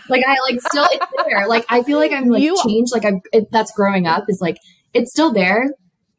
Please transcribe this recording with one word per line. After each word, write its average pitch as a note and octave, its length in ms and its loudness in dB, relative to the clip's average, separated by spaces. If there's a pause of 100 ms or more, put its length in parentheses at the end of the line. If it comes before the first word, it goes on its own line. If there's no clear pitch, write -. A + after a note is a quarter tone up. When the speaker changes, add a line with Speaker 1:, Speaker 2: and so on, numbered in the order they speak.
Speaker 1:
like, B3+ 180 2
I, C4+ 100 2 (140)
like, B3 100 -4
still, D4 300 0
it's E4 160 -4 (200)
there. G#3 220 -2
Like, A3+ 200 0
I B3 140 0
feel D4 160 0
like D4+ 140 2
I'm, C4+ 160 0
like, A#3+ 140 4
Speaker 2:
You D#4+ 220 2
Speaker 1:
changed. A#3 280 0
Like, A3+ 120 -2
I'm, G3 160 0 (120)
it, A3 180 2
that's A3 220 0
growing G3 340 0
up E3+ 220 0
is, F#3 120 -2
like, E3 180 -4 (340)
it's A#3 180 0
still D4+ 220 2
there. G#3+ 380 0 (480)